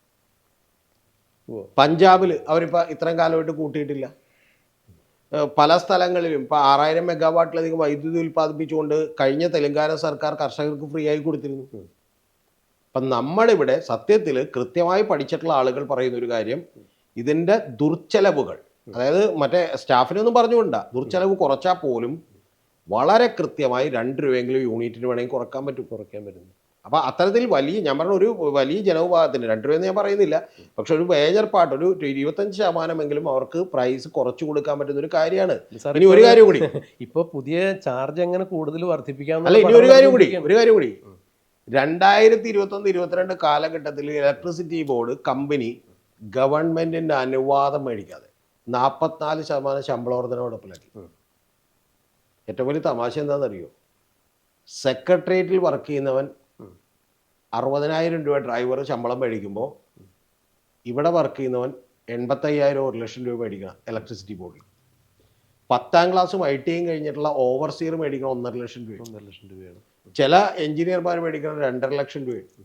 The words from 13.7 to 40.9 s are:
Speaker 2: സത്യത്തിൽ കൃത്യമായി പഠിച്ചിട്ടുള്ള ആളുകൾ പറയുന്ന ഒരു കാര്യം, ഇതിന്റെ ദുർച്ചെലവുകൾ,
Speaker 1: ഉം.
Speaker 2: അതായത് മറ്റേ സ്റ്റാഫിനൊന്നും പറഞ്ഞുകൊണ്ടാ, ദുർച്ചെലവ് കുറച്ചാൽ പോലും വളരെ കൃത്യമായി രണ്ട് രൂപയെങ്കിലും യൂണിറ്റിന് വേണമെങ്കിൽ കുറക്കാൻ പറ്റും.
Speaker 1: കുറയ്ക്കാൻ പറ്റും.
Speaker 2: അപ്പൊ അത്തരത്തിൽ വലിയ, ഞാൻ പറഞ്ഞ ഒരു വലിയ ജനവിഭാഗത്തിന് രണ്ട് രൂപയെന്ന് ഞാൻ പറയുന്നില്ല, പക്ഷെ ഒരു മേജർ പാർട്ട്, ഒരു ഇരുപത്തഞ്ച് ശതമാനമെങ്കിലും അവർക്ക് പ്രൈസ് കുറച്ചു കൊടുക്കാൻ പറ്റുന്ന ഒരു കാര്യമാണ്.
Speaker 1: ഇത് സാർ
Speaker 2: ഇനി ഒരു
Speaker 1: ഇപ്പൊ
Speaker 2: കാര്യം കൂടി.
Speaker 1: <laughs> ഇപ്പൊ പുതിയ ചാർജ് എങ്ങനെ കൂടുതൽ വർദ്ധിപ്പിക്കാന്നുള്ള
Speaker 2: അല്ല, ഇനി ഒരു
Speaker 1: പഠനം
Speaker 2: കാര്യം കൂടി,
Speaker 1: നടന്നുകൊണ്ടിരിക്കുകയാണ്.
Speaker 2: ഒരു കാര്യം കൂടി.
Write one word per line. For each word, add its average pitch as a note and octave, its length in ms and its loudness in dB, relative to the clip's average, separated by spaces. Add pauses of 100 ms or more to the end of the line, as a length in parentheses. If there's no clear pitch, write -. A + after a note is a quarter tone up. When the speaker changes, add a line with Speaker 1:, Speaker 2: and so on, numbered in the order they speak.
Speaker 2:
സത്യത്തിൽ D3 760 -2
കൃത്യമായി E3+ 460 0
പഠിച്ചിട്ടുള്ള D#3+ 520 -4
ആളുകൾ C3 320 0
പറയുന്ന B2+ 320 -4
ഒരു A#2+ 120 -6
കാര്യം, A#2 340 -4 (540)
ഇതിന്റെ E3 400 0
ദുർച്ചെലവുകൾ, D3+ 1000 0 (300)
Speaker 1:
ഉം. A2 80 -18
Speaker 2:
അതായത് D#3+ 400 0
മറ്റേ D#3 400 0
സ്റ്റാഫിനൊന്നും E3+ 580 0
പറഞ്ഞുകൊണ്ടാ, A3 600 2
ദുർച്ചെലവ് F#3 420 -2
കുറച്ചാൽ E3 380 0
പോലും C3+ 500 -4 (640)
വളരെ F3+ 380 4
കൃത്യമായി C#3+ 600 -2
രണ്ട് B2+ 320 -4
രൂപയെങ്കിലും B2+ 400 0
യൂണിറ്റിന് A#2 460 -4
വേണമെങ്കിൽ B2 240 -4
കുറക്കാൻ C3+ 340 -6
പറ്റും. C3 260 -10
Speaker 1:
കുറയ്ക്കാൻ G#2 340 -14
പറ്റും. F#2 420 -20 (180)
Speaker 2:
അപ്പൊ B2 120 0
അത്തരത്തിൽ F#3+ 480 0
വലിയ, E3 340 0
ഞാൻ C#3+ 180 -2
പറഞ്ഞ E3+ 140 -2
ഒരു G3+ 280 2
വലിയ C#3+ 420 0
ജനവിഭാഗത്തിന് E3 640 2
രണ്ട് A2 220 -2
രൂപയെന്ന് E3 200 0
ഞാൻ F#3 80 -2
പറയുന്നില്ല, G3+ 520 0 (300)
പക്ഷെ A2 180 -2
ഒരു E3 80 0
മേജർ F3 420 2
പാർട്ട്, E3+ 300 2
ഒരു E3 300 -2
ഇരുപത്തഞ്ച് E3 520 -4
ശതമാനമെങ്കിലും D#3+ 720 -2
അവർക്ക് C3 300 -2
പ്രൈസ് C3+ 480 -2
കുറച്ചു C3 380 -4
കൊടുക്കാൻ D3 340 -4
പറ്റുന്ന C#3 200 -4
ഒരു D#3 140 -6
കാര്യമാണ്. E3+ 460 0 (120)
Speaker 1:
ഇത് A2+ 80 -20
സാർ C#3+ 180 -4
Speaker 2:
ഇനി F3+ 80 8
ഒരു F#3+ 100 10
Speaker 1:
ഇപ്പൊ A3+ 120 12
Speaker 2:
കാര്യം A3+ 180 10
കൂടി. F#3+ 140 6
Speaker 1:
<laughs> - 420 -6
ഇപ്പൊ E3+ 220 -4
പുതിയ E3 500 -4 (120)
ചാർജ് C#3 360 -4
എങ്ങനെ F3+ 220 -2
കൂടുതൽ E3 420 -6
വർദ്ധിപ്പിക്കാന്നുള്ള D3+ 640 -4
Speaker 2:
അല്ല, F#3+ 100 8
ഇനി F#3+ 100 8
ഒരു A#3 100 10
Speaker 1:
പഠനം B3+ 120 10
Speaker 2:
കാര്യം C4+ 220 10
കൂടി, A3 140 8
Speaker 1:
നടന്നുകൊണ്ടിരിക്കുകയാണ്. E3+ 200 0
Speaker 2:
ഒരു F#3 100 6
കാര്യം A3+ 180 6
കൂടി. C3+ 300 2